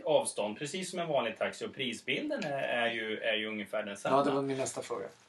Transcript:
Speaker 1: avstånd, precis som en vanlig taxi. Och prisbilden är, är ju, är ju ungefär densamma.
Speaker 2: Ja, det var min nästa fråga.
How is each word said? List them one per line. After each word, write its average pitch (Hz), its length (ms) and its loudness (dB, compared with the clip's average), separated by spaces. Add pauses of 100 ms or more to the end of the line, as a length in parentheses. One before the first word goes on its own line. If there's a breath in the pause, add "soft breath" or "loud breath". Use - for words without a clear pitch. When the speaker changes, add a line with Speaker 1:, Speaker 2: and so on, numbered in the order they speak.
Speaker 1:
avstånd, 110 540 4
precis 185 320 -4
som 180 80 -6
en 170 100 -2
vanlig 127 300 2
taxi. 107 280 -2
Och 104 80 -8
prisbilden 156 680 -2
är, 139 180 -2
är 117 300 2
ju, 110 260 -2
är 110 160 2
ju 107 120 0
ungefär 107 360 -2
densamma. 104 340 0
Speaker 2:
Ja, 139 80 6
det 143 60 2
var 135 120 2
min 135 160 0
nästa 131 240 -2
fråga. 117 240 -6 (220)